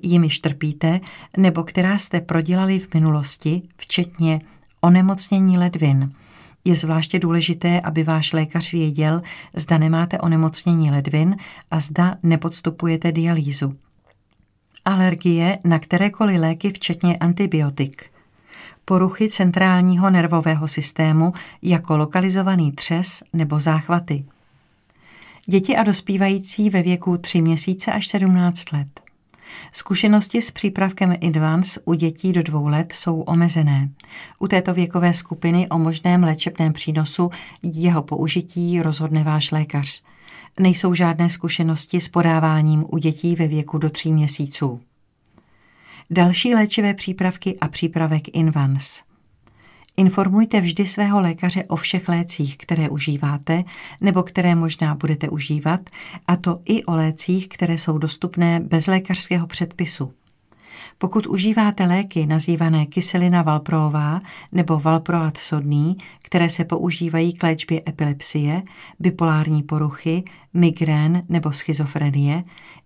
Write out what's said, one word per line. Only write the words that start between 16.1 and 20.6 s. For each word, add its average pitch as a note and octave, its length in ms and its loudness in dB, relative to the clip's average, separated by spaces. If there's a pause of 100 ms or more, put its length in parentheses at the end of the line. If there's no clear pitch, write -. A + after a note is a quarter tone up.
léky, D#3+ 300 -2
včetně F3 460 -2
antibiotik. D#3 880 -2 (800)
Poruchy F#3 460 2
centrálního F#3 800 4
nervového D#3+ 580 2